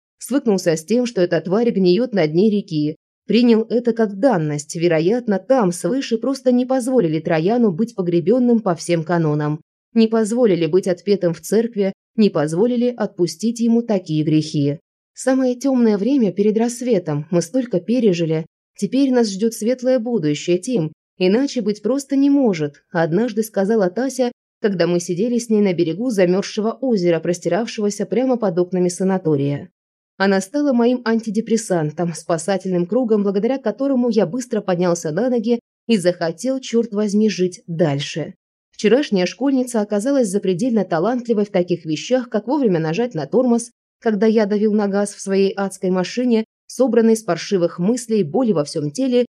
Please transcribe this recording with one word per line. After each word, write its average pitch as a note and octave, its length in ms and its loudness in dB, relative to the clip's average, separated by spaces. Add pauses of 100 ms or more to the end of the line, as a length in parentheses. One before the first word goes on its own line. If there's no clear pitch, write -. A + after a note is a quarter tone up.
(180)
Свыкнулся G3+ 580 -2
с D#3+ 80 -8
тем, B3 220 0
что G#3+ 140 -4
эта F3 200 0
тварь G#3+ 300 0
гниёт F#3+ 420 2
на F3 160 2
дне F3+ 220 2
реки. D#3 440 -2 (320)
Принял A3+ 360 4
это A#3 300 -2
как G#3 280 -2
данность. D#3+ 560 0
Вероятно, F#3 640 0
там, G#3+ 320 2
свыше, A3+ 460 -4
просто C4 340 -2
не B3 120 2
позволили B3 540 0
Трояну F3+ 540 0
быть A3+ 240 -4
погребённым G#3 640 2
по F3+ 160 -2
всем E3+ 260 -2
канонам. D3+ 580 0 (320)
Не A3+ 140 4
позволили A3 600 2
быть F3+ 200 2
отпетым F3+ 480 0
в - 60 -18
церкви, G3+ 520 -2 (220)
не G#3 160 4
позволили A#3 640 0
отпустить G#3+ 640 -4
ему A#3 240 2
такие F#3 400 -2
грехи. D3+ 560 0 (360)
Самое B3+ 420 0
тёмное A#3+ 420 2
время A3+ 340 2
перед G#3 240 2
рассветом. A3 760 -2
Мы F3 120 2
столько A#3+ 380 -2
пережили. E3+ 640 0 (300)
Теперь B3+ 360 0
нас A#3 180 2
ждёт A3 240 -2
светлое B3+ 440 0
будущее, F3 600 -2
Тим. F3+ 340 -4 (260)
Иначе A#3 420 2
быть G3+ 220 -4
просто C4+ 340 -2
не C#4 140 4
может, F#3+ 600 0
однажды F#3+ 520 0
сказала G3 480 0
Тася, B3+ 420 -2 (280)
когда F#3+ 260 0
мы F3 120 2
сидели A3 400 -2
с A#3 120 -4
ней G#3 100 2
на G3 120 2
берегу E3+ 380 -2
замёрзшего G3 720 0
озера, F3 400 2
простиравшегося G3 840 -4
прямо B3 300 0
под G3 220 -2
окнами F3+ 300 0
санатория. F3 840 -2 (460)
Она F#3+ 240 2
стала D4 320 -2
моим A#3+ 320 2
антидепрессантом, F#3+ 1120 -2
спасательным F3+ 720 -2
кругом, G#3+ 360 0
благодаря G3+ 360 -2
которому B3 500 -2
я G#3 180 2
быстро A3 340 -6
поднялся F3 500 -2
на G3+ 180 -2
ноги A#3+ 300 0 (280)
и A3+ 100 2
захотел, F3 640 -2
чёрт A#3 320 -2
возьми, G#3+ 360 0
жить F3+ 380 -4
дальше. D#3 680 -4 (360)
Вчерашняя G#3+ 560 2
школьница B3 540 -2
оказалась G#3 480 0
запредельно G3 560 0
талантливой G#3+ 600 0
в G3+ 60 -8
таких F3+ 340 -2
вещах, A#3+ 460 -4
как G#3+ 160 -4
вовремя A#3 340 0
нажать F3+ 340 -2
на D3 120 -6
тормоз, A#3 440 0 (300)
когда G#3+ 260 0
я G#3+ 200 4
давил G#3 260 0
на G#3 160 2
газ G3+ 260 -2
в - 60 -16
своей G3 320 0
адской G3 380 -4
машине, A3 540 0 (280)
собранной A3+ 400 4
из A3 100 0
паршивых E3+ 560 -2
мыслей, G#3+ 440 0
боли G#3 300 0
во D3+ 120 0
всём D3 260 -6
теле B3 360 0 (120)